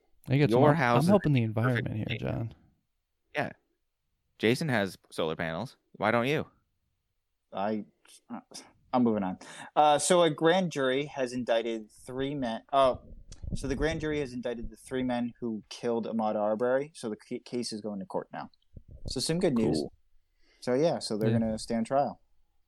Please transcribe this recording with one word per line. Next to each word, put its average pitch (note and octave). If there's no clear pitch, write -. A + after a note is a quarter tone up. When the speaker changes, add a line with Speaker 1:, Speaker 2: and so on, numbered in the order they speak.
Speaker 1:
I C3
got C#3+
some. A#2+
Speaker 2:
Your D3
Speaker 1:
I'm, D3
Speaker 2:
house B2
Speaker 1:
I'm B2
Speaker 2:
is E3+
Speaker 1:
helping F#3
the A#2
Speaker 2:
perfect A2
Speaker 1:
environment A2+
here, G#2+
Speaker 2:
shape. -
Speaker 1:
John. A2+
Speaker 2:
Yeah. C#3
Jason B2+
has G2+
solar D#2+
panels. E2+
Why G#2+
don't A#2
you? C#3+
Speaker 3:
I, G#2
I'm B2+
moving G#2+
on. F#2
Uh, D3
so F3
a E3
grand E3
jury C#3
has B2+
indicted A#2
three C3+
men. A#2
Oh, C3+
so C#3
the C3+
grand D3+
jury D3+
has B2+
indicted A#2
the A2
three C3
men A#2+
who A2+
killed A#2
Ahmaud A2
Arbery. B2
So -
the G#2+
ca-, -
case B2
is G#2+
going G#2
to F#2
court -
now. -
So -
some D#3+
good E3+
news. A2
Speaker 2:
Cool. C#2+
Speaker 3:
So B2
yeah, C#3+
so -
they're A2
Speaker 1:
Yeah. A#2
Speaker 3:
gonna A2
stand A2+
trial. C3+